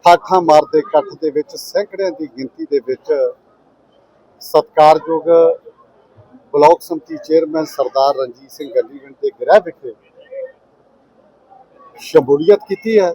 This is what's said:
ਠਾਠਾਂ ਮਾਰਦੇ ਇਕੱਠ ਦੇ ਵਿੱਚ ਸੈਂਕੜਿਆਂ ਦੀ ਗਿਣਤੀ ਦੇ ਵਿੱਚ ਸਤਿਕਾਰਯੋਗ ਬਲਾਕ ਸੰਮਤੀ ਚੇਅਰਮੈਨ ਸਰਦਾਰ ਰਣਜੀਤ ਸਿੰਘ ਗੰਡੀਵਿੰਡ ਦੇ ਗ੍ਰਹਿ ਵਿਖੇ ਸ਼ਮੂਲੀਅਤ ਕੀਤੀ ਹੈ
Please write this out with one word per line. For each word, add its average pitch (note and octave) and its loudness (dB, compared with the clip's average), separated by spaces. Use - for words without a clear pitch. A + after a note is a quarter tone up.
ਠਾਠਾਂ F3+ 4
ਮਾਰਦੇ D3+ 2
ਇਕੱਠ C#3 -2
ਦੇ D#3 -4
ਵਿੱਚ D3+ -6
ਸੈਂਕੜਿਆਂ F#3+ -8
ਦੀ D#3 -12
ਗਿਣਤੀ C3+ -12
ਦੇ C#3 -2
ਵਿੱਚ C3 -6
ਸਤਿਕਾਰਯੋਗ D#3+ 0
ਬਲਾਕ D3+ 4
ਸੰਮਤੀ D#3+ -12
ਚੇਅਰਮੈਨ D#3 -2
ਸਰਦਾਰ C3+ -2
ਰਣਜੀਤ C3 -12
ਸਿੰਘ C#3+ -16
ਗੰਡੀਵਿੰਡ C#3 -6
ਦੇ G#3 -4
ਗ੍ਰਹਿ E3 2
ਵਿਖੇ C3 -16
ਸ਼ਮੂਲੀਅਤ D#3 0
ਕੀਤੀ G#3+ -2
ਹੈ F3 0